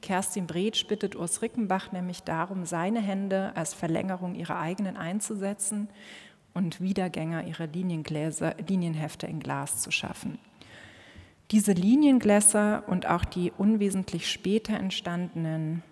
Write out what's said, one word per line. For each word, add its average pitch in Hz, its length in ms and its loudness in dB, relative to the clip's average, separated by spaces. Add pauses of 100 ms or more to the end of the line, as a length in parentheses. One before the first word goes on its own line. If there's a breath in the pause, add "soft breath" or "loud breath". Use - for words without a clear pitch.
Kerstin 190 460 -2
Bretsch 196 400 0
bittet 208 300 -2
Urs - 260 -4
Rickenbach 196 500 -2
nämlich 180 300 -4
darum, 180 420 -2
seine 180 360 0
Hände 196 560 -2
als - 180 -4
Verlängerung 180 600 -2
ihrer 170 240 -4
eigenen 185 380 -4
einzusetzen 202 920 -4 (680 loud breath)
und 175 260 -2
Wiedergänger 170 640 -2
ihrer 165 220 -6
Liniengläser, 160 880 -2 (120)
Linienhefte 165 600 -2
in 156 140 -6
Glas 139 420 -4
zu - 80 -6
schaffen. - 480 -6 (1120 loud breath)
Diese 208 220 6
Liniengläser 208 1160 6
und 180 180 0
auch 175 180 4
die 175 280 -2
unwesentlich 196 760 2
später 214 440 0
entstandenen 170 1160 -2